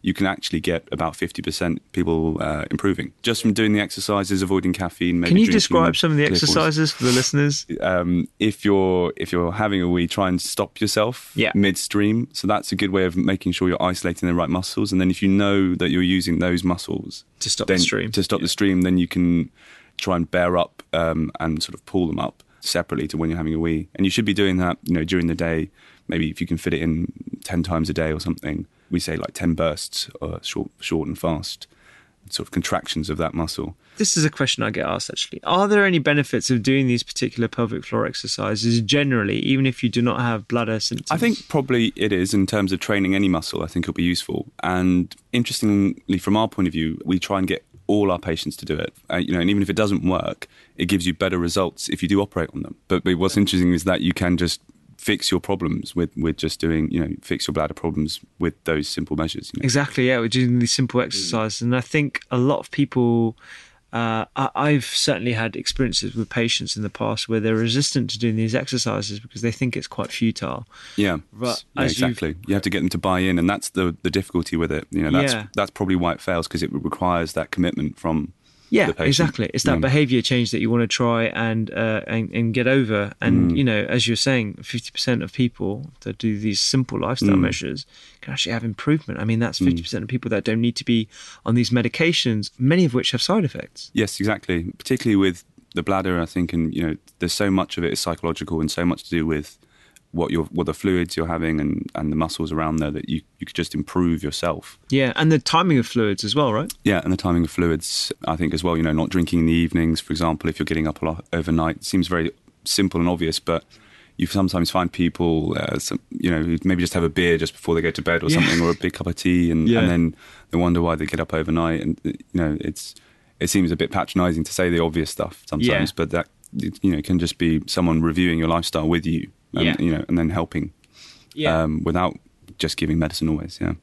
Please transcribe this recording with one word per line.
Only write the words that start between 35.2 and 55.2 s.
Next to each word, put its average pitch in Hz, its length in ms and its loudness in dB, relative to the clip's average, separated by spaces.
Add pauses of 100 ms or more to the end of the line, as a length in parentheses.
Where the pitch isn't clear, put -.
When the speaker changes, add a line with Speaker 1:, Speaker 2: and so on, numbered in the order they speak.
Speaker 2:
Are 190 240 2
there 202 180 4
any 180 140 4
benefits 143 500 2
of 120 140 2
doing 135 240 4
these 120 160 2
particular 117 460 -4
pelvic 113 340 -4
floor 110 220 -2
exercises 110 760 -2
generally, 113 600 2
even 135 260 2
if 127 180 -2
you 120 60 2
do 117 120 0
not 120 200 2
have 113 260 -2
bladder 110 320 0
symptoms? - 320 -4
Speaker 1:
I 160 60 0
think 233 320 0
probably 127 480 2
it 104 160 2
is 95 200 2
in 98 140 4
terms 101 240 0
of 95 80 0
training 98 340 0
any 98 140 4
muscle. 82 340 0
I 82 60 -4
think 87 180 -2
it'll 82 80 -4
be 85 100 0
useful. - 440 -2 (160)
And 90 500 2 (380)
interestingly, 101 640 2
from 98 200 2
our 110 100 2
point 95 200 0
of 80 60 -2
view, 80 320 -2
we 90 140 2
try 95 200 -2
and 95 80 0
get - 180 -2 (220)
all 101 240 2
our 87 80 0
patients 82 380 -4
to - 80 -14
do 80 100 -2
it. - 180 -6 (180)
Uh, 82 60 -2
you - 160 -2
know, 90 60 2
and 87 100 2
even 101 140 2
if 92 60 -4
it 92 60 0
doesn't 101 280 0
work, - 440 -2 (300)
it 92 100 0
gives 90 200 2
you 90 60 0
better 92 240 0
results 87 520 -2
if - 140 -4
you 87 60 -2
do 98 120 4
operate 90 320 -2
on 78 80 -6
them. - 140 -10 (140)
But, 92 140 2
but 92 140 4
what's 92 200 2
interesting 90 360 4
is 85 120 0
that 92 160 2
you 87 120 2
can 90 240 2
just 85 240 0 (360)
fix - 340 0